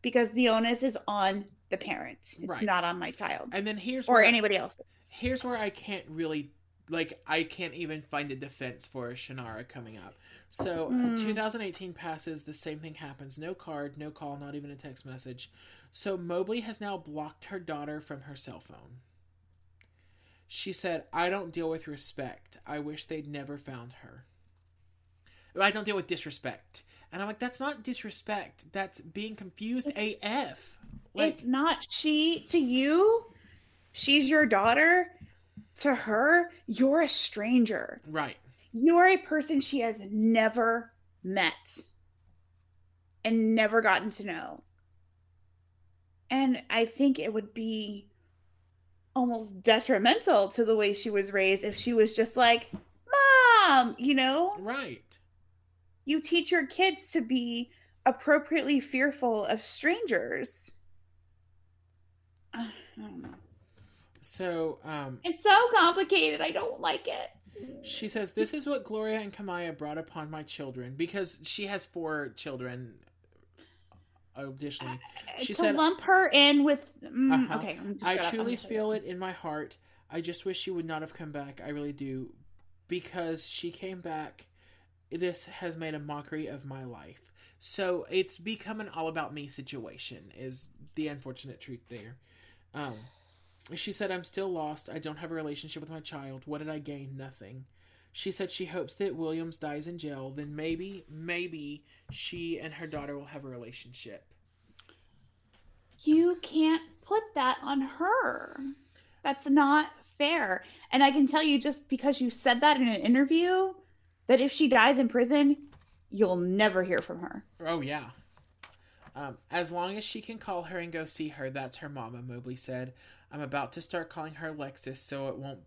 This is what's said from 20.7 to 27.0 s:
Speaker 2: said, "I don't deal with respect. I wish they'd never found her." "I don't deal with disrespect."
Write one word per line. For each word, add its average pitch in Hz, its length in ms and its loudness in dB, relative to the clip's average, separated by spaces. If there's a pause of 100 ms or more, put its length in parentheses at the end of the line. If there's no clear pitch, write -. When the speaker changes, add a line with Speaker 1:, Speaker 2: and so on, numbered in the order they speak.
Speaker 2:
said, 175 400 -4
"I 170 160 2
don't 185 240 -4
deal 165 160 -4
with 160 180 -6
respect. - 680 -12 (100)
I 151 120 -8
wish 151 260 -8
they'd 156 240 -10
never 143 300 -10
found 127 420 -14
her." 127 240 -20 (1400)
"I 202 100 6
don't 208 140 -4
deal 202 120 0
with 180 100 -2
disrespect." - 760 -10 (300)